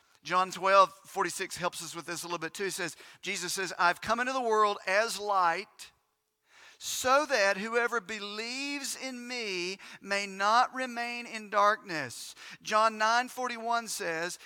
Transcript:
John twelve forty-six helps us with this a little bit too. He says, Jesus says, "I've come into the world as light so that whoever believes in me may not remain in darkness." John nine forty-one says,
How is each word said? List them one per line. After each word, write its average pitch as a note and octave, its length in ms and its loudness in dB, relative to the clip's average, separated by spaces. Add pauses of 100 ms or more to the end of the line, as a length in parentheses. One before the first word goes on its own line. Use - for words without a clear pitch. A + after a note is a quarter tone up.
(240)
John F#3 280 0
twelve F#3+ 400 6 (140)
forty-six F3+ 500 -4
helps F3 260 -4
us D#3+ 140 -12
with E3 100 -10
this E3 180 -8
a - 20 -10
little E3+ 140 -4
bit D#3+ 140 -8
too. G3+ 120 -6
He F#3 40 -2
says, E3+ 280 -6 (240)
Jesus F3+ 320 -6
says, F#3+ 260 -4
"I've F3 220 2
come A3+ 180 0
into B3+ 140 -2
the C4 80 -2
world G#3+ 360 4 (100)
as G3 320 0
light F#3+ 720 0 (880)
so C4+ 480 2
that G3+ 280 4
whoever A3+ 460 0
believes A3+ 960 -6
in B3 280 -10
me G3 520 -4 (240)
may G3+ 240 -2
not G3+ 480 2
remain A#3+ 540 -6
in G#3+ 220 -12
darkness." G3+ 840 2 (260)
John A3 360 4
nine A#3 320 2
forty-one A#3 580 -2
says, E3+ 580 -4